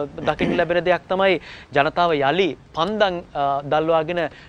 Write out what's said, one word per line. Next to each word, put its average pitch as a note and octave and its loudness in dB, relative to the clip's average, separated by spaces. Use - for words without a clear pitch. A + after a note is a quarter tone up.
දකින්න E3 -2
ලැබෙන F3 0
දෙයක් E3+ 0
තමයි F#3 2
ජනතාව D#3 2
යලි D#3+ 2
පන්දම්, F#3 0
අ, C#3+ -2
දල්වාගෙන D#3+ 0